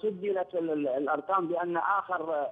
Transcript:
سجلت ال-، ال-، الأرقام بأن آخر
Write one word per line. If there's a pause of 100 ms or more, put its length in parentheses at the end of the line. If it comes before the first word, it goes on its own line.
سجلت
ال-،
ال-،
الأرقام
بأن
آخر